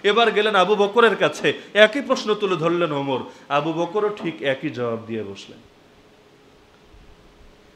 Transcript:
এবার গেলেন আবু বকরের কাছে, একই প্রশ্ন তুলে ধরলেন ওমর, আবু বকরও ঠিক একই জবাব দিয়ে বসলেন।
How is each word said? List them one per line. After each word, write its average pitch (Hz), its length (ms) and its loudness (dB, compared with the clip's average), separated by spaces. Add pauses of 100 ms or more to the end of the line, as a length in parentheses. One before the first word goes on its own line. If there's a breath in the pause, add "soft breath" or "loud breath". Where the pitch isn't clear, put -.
এবার 220 280 4
গেলেন 208 240 0
আবু 190 200 4
বকরের 202 400 4
কাছে, 151 380 0 (200 loud breath)
একই 214 280 6
প্রশ্ন 226 340 -2
তুলে 196 200 -2
ধরলেন 170 360 0
ওমর, 139 280 -2 (300 loud breath)
আবু 147 240 0
বকরও 185 360 -2
ঠিক 165 320 -8
একই 135 280 -2
জবাব 117 380 -4
দিয়ে 113 160 -6
বসলেন। - 360 -14 (2250)